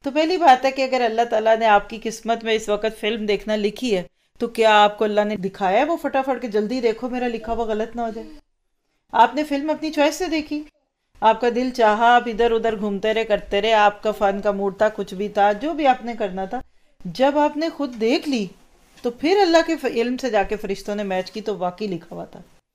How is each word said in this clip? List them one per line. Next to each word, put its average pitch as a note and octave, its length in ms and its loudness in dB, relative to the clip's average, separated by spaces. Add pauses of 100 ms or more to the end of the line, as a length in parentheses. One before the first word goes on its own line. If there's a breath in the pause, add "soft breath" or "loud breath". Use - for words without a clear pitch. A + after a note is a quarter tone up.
तो C#4 60 -4
पहली D#4+ 260 0
बात C4 280 6
है C4+ 80 2
कि C4+ 100 -4
अगर B3+ 200 0
अल्लाह A3+ 220 2
ताला A3 320 2
ने A3+ 100 0
आपकी G#3 320 2
किस्मत A3 460 -6
में A3+ 100 0
इस A3 140 -4
वक्त G#3 220 0
फिल्म G#3+ 360 -4
देखना G#3 300 -2
लिखी G#3 380 -2
है, F3 120 -2 (340)
तो A#3 80 -2
क्या A3 260 4
आपको G#3 300 4
अल्लाह G#3 200 2
ने G#3 120 -4
दिखाया F#3+ 420 0
है C4+ 60 4
वो D#4+ 120 -2
फटाफट C4+ 440 -4
के A#3+ 80 -8
"जल्दी G#3+ 320 -2
देखो, A#3 280 -2
मेरा B3 180 -4
लिखा A#3 260 -6
हुआ A3+ 140 -4
गलत A3 300 -4
ना A#3 80 -4
हो A3+ 60 -6
जाए"? G#3+ 160 -12 (880)
आपने C4 300 4
फिल्म D4 260 -4
अपनी D4+ 200 -4
choice D4 260 2
से F4+ 120 -4
देखी, D4+ 360 -4 (580)
आपका A3 280 4
दिल B3 200 -2
चाहा, A3+ 460 4
आप A#3+ 120 2
इधर A#3 240 2
उधर A3+ 240 0
घूमते G3+ 360 -2
रहे, A3 120 0
करते G3+ 360 0
रहे, A3 120 2
आपका G#3 400 2
फन G3+ 280 0
का G3+ 120 0
मूड G3 300 -4
था, G#3+ 60 4
कुछ G3+ 260 -6
भी G3+ 140 -6
था, G#3 240 2
जो C4 220 -4
भी D4+ 100 -4
आपने A#3+ 300 0
करना F#3+ 320 -6
था, B3 160 -8 (440)
जब C4 320 0
आपने D4 320 0
खुद C#4+ 200 -6
देख B3 380 0
ली A3 220 -2 (540)
तो A#3+ 60 -2
फिर D#4 280 0
अल्लाह E4 240 6
के E4 140 -2
फ-, C4 80 -12
इल्म A#3+ 320 -2
से B3+ 140 -4
जाके G#3 260 0
फरिश्तों G3+ 380 -8
ने G3+ 100 -6
match F#3 260 -4
की G#3+ 100 -10
तो G3 160 -6
वाकई F3+ 300 -6
लिखा F3 300 -8
हुआ E3+ 80 -12
था। - 200 -20 (300)